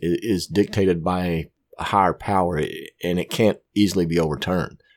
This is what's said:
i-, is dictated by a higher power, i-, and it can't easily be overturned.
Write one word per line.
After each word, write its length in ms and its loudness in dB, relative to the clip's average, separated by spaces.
i-, 180 0
is 260 -2
dictated 560 0
by 460 -2
a 60 -8
higher 280 4
power, 460 0
i-, 300 -6
and 160 0
it 120 -4
can't 300 2
easily 300 2
be 140 0
overturned. 640 -2